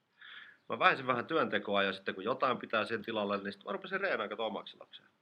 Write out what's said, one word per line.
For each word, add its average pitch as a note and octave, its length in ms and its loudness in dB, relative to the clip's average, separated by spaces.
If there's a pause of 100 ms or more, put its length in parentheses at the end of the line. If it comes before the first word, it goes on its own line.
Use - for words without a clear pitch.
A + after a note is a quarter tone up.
(680)
Mä A2+ 100 -2
vähensin C#3 280 4
vähän B2+ 180 2
työntekoa G#2 580 2
ja G2 100 2
sitten G2+ 220 -6
kun F#2+ 80 -8
jotain B2 340 2
pitää G#2+ 280 0
sen A2 160 -4
tilalle, G#2 360 0
niin G2+ 160 -6
sit - 120 -18
mä - 60 -4
rupesin F#3+ 300 -4
reenaan A#2+ 280 0
kato G#2+ 160 -4
omaksi G2+ 320 -6
ilokseen. - 300 -20 (140)